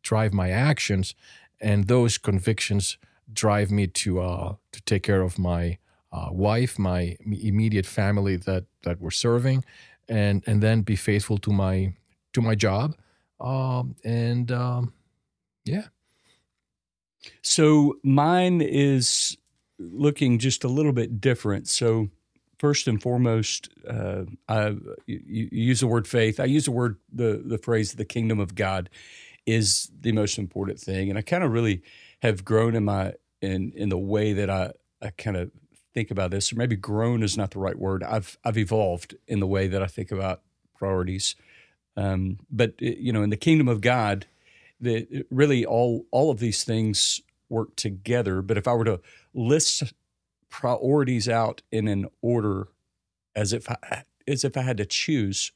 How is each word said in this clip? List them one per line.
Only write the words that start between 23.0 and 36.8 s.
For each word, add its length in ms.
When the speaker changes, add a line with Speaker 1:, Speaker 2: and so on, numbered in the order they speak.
Speaker 2:
foremost, 680
uh, 360
I, 200
you, 200
you 240
use 300
the 60
word 200
faith. 340
I 40
use 200
the 80
word, 260
the, 320
the 140
phrase, 360
"The 100
kingdom 360
of 140
God 360
is 440
the 120
most 260
important 420
thing." 300
And 80
I 40
kinda 260
really 340
have 220
grown 300
in 100
my, 300
in, 360
in 120
the 100
way 340
that 180
I, 220
I 80
kinda 400
think 160
about 200
this, 220
or 40
maybe 200
grown 460